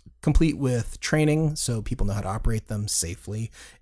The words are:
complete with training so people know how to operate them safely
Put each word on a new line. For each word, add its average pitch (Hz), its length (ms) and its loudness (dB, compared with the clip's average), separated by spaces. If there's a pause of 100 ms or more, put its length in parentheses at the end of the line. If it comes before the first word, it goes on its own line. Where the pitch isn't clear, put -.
(220)
complete 160 360 6
with 127 420 -2
training 156 560 2
so 113 260 -2
people - 240 -2
know 101 80 0
how 104 80 -2
to 95 60 -6
operate 107 400 -2
them 104 200 -4
safely 104 640 -4 (320)